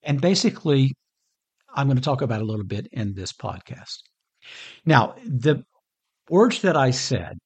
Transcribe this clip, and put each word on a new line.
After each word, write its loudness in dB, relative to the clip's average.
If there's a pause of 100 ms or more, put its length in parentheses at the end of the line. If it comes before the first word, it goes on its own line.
And -2
basically, 2 (800)
I'm 0
gonna 2
talk -2
about -2
a -4
little -6
bit -8
in -6
this -12
podcast. -14 (880)
Now, 4 (100)
the 0 (680)
words 4
that 2
I 4
said -4